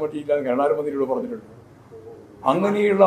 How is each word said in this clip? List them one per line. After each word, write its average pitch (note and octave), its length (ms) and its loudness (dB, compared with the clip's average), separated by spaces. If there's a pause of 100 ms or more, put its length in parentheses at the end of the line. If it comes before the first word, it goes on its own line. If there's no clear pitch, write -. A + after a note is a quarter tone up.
പറ്റിയില്ല D3 320 -4
എന്ന് C#3 120 -2
കരുണാകരൻ C#3+ 300 2
മന്ത്രിയോട് C#3 340 -4
പറഞ്ഞിട്ടുണ്ട്. A#2+ 340 -6 (1040)
അങ്ങനെയുള്ള G3+ 560 4